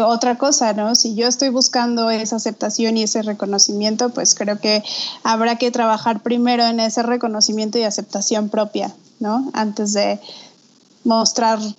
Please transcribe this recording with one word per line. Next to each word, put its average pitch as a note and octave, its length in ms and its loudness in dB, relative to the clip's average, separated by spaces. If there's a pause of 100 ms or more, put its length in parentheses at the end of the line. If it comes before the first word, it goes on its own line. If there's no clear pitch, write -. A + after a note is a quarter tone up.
otra A#3+ 320 2
cosa, B3+ 380 2
¿no? G#3+ 200 0
Si A3+ 200 2
yo A#3 120 0
estoy B3+ 220 0
buscando A#3+ 640 0
esa A3 260 -2
aceptación A3 640 -2
y A3 60 0
ese G#3+ 180 -2
reconocimiento, G#3 880 0
pues F3+ 240 0
creo G#3 260 -2
que G#3+ 220 2 (400)
habrá A3+ 340 2
que A#3+ 140 2
trabajar A3+ 520 0
primero A#3+ 440 2
en A#3 120 0
ese A3+ 240 0
reconocimiento A3 760 -2
y A3+ 60 0
aceptación G#3 680 -2
propia, G#3 440 -2 (240)
¿no? A#3 360 -2
Antes G#3 400 -2
de G3+ 260 0 (840)
mostrar, A3+ 540 4 (200)